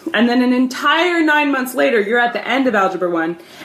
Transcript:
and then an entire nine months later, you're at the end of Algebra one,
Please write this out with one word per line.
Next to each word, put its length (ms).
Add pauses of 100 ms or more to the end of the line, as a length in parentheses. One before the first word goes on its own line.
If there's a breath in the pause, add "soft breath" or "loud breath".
(140)
and 140
then 120
an 120
entire 720
nine 280
months 240
later, 260
you're 200
at 120
the 140
end 220
of 80
Algebra 340
one, 260 (280 loud breath)